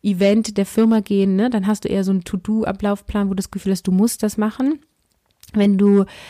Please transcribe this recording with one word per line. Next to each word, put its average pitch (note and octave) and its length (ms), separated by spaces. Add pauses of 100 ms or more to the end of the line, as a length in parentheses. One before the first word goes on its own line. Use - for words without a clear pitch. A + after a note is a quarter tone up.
Event G3+ 560
der G3 80
Firma A3+ 340
gehen, G3 360
ne? A3 120
Dann G#3 180
hast G#3+ 180
du - 40
eher G3 160
so F#3+ 60
einen F#3+ 140
To-Do-Ablaufplan, G3+ 1040
wo - 20
du F#3+ 60
das F#3+ 140
Gefühl F#3+ 220
hast, - 140
du F#3 60
musst G#3 300
das G#3 140
machen. C4 440 (760)
Wenn G3+ 240
du, G3+ 260 (260)